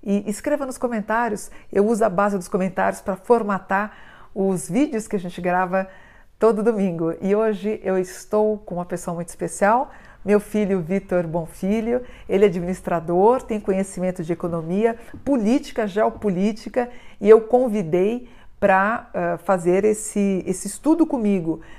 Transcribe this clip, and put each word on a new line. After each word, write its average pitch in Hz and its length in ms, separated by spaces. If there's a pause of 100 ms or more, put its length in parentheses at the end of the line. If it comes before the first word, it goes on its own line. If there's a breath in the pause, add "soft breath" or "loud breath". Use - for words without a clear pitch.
e 202 260
escreva 285 360
nos 254 120
comentários. 220 720 (220 loud breath)
Eu 202 160
uso 220 160
a 220 60
base 202 280
dos 180 120
comentários 190 500
pra 196 160
formatar 202 800 (420 loud breath)
os 190 340
vídeos 220 380
que - 80
a 196 40
gente 175 200
grava 180 480 (500 loud breath)
todo 220 240
domingo. 190 600
E 196 120
hoje 214 520
eu 190 120
estou 214 600
com 208 180
uma 175 100
pessoa 175 300
muito 170 140
especial, 208 600 (320 loud breath)
meu 208 160
filho 196 420
Vitor 180 440
Bonfilho. 208 800 (260 loud breath)
Ele 196 160
é - 20
administrador, 180 920
tem 214 180
conhecimento 190 640
de 160 80
economia, 175 640 (300 loud breath)
política, 247 640
geopolítica, 214 1000 (300 loud breath)
e 202 80
eu 220 140
convidei 214 880 (300 loud breath)
pra, 196 560
eh, 175 280
fazer 185 400
esse, 202 600
esse 185 220
estudo 320 400
comigo 202 540 (180 loud breath)